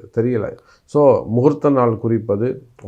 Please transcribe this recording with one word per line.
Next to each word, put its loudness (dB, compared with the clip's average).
தெரியல. -4
So, 2
முகூர்த்த 0
நாள் 0
குறிப்பது, -4